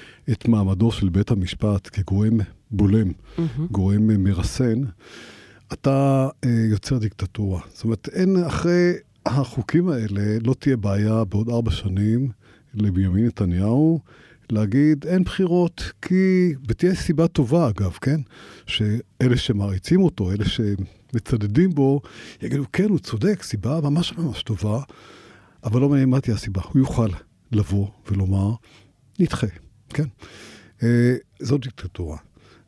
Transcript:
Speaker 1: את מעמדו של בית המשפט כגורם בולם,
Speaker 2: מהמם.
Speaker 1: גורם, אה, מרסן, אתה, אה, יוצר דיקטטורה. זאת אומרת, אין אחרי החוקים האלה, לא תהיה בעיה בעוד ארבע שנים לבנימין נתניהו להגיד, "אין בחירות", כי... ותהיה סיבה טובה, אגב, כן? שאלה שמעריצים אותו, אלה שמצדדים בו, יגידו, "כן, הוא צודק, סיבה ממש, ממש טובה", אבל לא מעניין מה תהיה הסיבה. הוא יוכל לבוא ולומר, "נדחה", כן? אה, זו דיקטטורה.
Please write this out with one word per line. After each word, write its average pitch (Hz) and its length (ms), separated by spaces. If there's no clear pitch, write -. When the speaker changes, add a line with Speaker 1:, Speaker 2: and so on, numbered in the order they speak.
Speaker 1:
את - 160
מעמדו 104 440
של 98 180
בית 95 220
המשפט 101 600
כגורם 104 460
בולם, 101 400
Speaker 2:
מהמם. 156 340
Speaker 1:
גורם, 101 400
אה, 107 60
מרסן, 98 640
אתה, 135 540
אה, 117 260
יוצר 110 280
דיקטטורה. 101 640
זאת - 100
אומרת, 113 300
אין 185 300
אחרי 175 500
החוקים 143 640
האלה, 107 560
לא 131 80
תהיה 131 240
בעיה 104 460
בעוד 101 260
ארבע 117 220
שנים 107 580
לבנימין 98 520
נתניהו 113 720
להגיד, 139 560
"אין 185 160
בחירות", 175 680
כי... 185 520
ותהיה 180 280
סיבה 165 320
טובה, 147 420
אגב, 98 320
כן? 147 200
שאלה 117 720
שמעריצים 101 640
אותו, 104 300
אלה 104 140
שמצדדים 107 1200
בו, 139 320
יגידו, 135 220
"כן, 208 160
הוא 190 100
צודק, 180 440
סיבה 117 400
ממש, 151 340
ממש 165 260
טובה", 107 380
אבל 117 180
לא 139 80
מעניין 135 200
מה 131 120
תהיה 113 140
הסיבה. 95 260
הוא - 180
יוכל 120 300
לבוא 101 360
ולומר, 98 400
"נדחה", 156 280
כן? 151 160
אה, 120 320
זו 123 180
דיקטטורה. 90 600